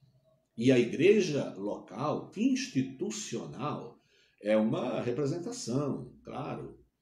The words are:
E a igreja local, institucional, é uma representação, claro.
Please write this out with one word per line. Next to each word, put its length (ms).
E 160
a 80
igreja 760
local, 800
institucional, 1600
é 160
uma 440
representação, 1120
claro. 540